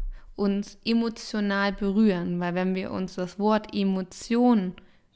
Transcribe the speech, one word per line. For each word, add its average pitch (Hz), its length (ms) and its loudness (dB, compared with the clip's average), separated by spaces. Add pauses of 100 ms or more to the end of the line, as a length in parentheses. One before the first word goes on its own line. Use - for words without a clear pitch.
(360)
uns 202 500 -2
emotional 214 880 0
berühren, 190 680 2
weil 175 140 -2
wenn 185 220 0
wir 185 160 -4
uns 190 240 -6
das 180 240 -8
Wort 214 340 2
Emotion 196 1000 2 (400)